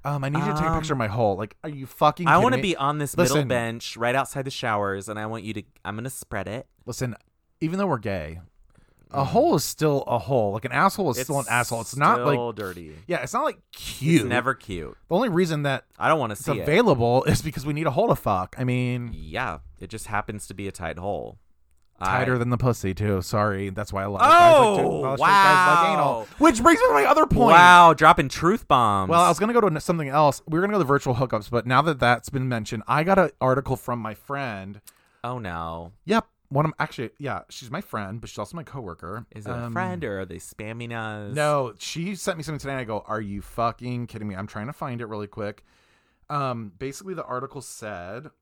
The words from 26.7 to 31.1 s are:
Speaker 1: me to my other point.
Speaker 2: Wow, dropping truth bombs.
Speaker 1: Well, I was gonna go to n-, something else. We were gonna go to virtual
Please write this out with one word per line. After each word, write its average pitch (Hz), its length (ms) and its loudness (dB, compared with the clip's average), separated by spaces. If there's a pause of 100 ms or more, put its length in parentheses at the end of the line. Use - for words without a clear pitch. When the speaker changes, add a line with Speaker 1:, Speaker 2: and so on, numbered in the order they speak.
Speaker 1:
me 508 80 6
to 466 60 4
my 415 100 4
other 311 220 6
point. 226 260 6
Speaker 2:
Wow, 175 420 12
dropping 156 340 6
truth 180 380 0
bombs. 104 440 2
Speaker 1:
Well, 170 100 4
I 175 80 6
was 165 100 2
gonna 214 140 0
go 233 80 4
to 208 80 2
n-, 151 100 -2
something 160 300 -4
else. 143 400 2
We 160 100 0
were 180 80 2
gonna 208 60 -2
go 208 80 0
to 156 80 2
virtual 139 280 2